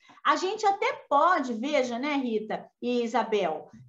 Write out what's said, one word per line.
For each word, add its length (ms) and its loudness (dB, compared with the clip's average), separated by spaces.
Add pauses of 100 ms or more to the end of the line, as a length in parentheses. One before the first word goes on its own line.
(240)
A 120 4
gente 300 -2
até 260 2 (160)
pode, 460 4
veja, 420 0
né, 200 -2
Rita 520 -4 (140)
e 220 0
Isabel, 640 0 (180)